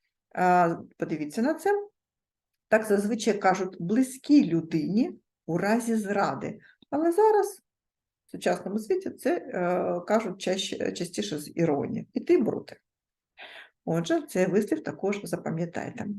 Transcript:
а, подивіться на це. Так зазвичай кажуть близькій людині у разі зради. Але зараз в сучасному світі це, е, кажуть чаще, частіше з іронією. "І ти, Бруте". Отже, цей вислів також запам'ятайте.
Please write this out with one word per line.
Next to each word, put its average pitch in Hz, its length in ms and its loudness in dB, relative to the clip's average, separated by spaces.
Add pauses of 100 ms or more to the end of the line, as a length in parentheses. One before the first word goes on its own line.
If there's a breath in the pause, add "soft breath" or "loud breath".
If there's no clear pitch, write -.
(360)
а, 180 400 4 (220)
подивіться 151 440 -4
на 294 120 2
це. 403 340 0 (800)
Так 220 180 4
зазвичай 202 520 0
кажуть 185 420 0
близькій 247 640 4
людині 165 720 0 (260)
у 160 120 -2
разі 226 380 0
зради. 190 640 -2 (300 soft breath)
Але 320 220 2
зараз 415 500 4 (640)
в - 60 -20
сучасному 185 480 -2
світі 370 300 -2
це, - 260 -2
е, 180 720 -2
кажуть 208 340 0
чаще, 190 500 -4
частіше 180 480 -6
з - 180 -10
іронією. 151 560 -2
"І - 60 -4
ти, 349 180 4
Бруте". - 400 -2 (1120 loud breath)
Отже, 170 320 0
цей 185 240 0
вислів 214 380 0
також 196 400 -4
запам'ятайте. 170 840 -6 (120)